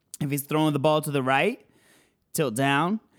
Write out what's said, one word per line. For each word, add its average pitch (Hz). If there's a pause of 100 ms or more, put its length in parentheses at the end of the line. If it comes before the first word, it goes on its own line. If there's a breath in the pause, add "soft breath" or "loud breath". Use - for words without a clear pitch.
(220)
If 143
he's 139
throwing 156
the 147
ball 151
to 151
the 139
right, 143 (720 soft breath)
tilt 131
down. 143 (180 soft breath)